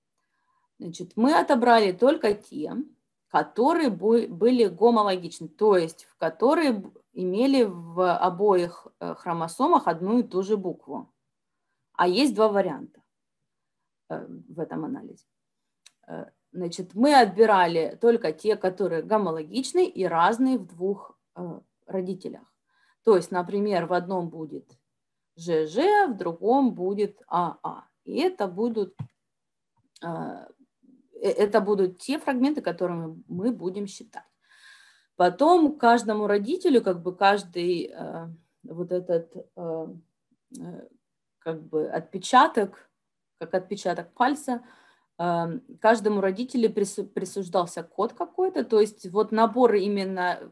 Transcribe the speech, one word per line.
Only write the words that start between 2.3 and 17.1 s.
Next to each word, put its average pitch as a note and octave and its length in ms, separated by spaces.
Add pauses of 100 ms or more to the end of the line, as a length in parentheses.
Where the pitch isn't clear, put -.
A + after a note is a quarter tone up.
те, - 400 (560)
которые C4 600
бу-, G#3+ 400
были A3+ 380
гомологичны, F#3 840
то G#3 280
есть E3 280
в - 120
которые C4 560
б-, G3 180 (220)
имели A#3 500
в F3 540
обоих, F3+ 680 (140)
э, E3 140
хромосомах F3 720
одну F3+ 320
и A#3+ 40
ту F#3+ 200
же G#3 140
букву. D3 500 (840)
А F3+ 140
есть A3+ 280
два A3 140
варианта, F#3 520 (1080)
э, D#3 160 (240)
в E3 100
этом D#3+ 260
анализе. - 400 (840)
Э, - 180 (280)
значит, F3 420
мы C#4 200